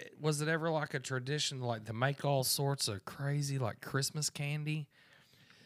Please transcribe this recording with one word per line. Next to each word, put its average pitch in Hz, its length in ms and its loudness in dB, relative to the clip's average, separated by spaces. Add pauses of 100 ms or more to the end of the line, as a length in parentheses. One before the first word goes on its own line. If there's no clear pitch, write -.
(180)
was 147 220 2
it 151 80 0
ever, 160 220 2
like, 151 240 0
a 143 40 0
tradition, 131 640 -2
like, 117 240 -2
to 117 80 -6
make 131 320 2
all 139 180 4
sorts 139 460 2
of 101 160 -4
crazy, 143 540 0
like, 110 240 -2
Christmas 139 480 0
candy 151 560 -2 (800)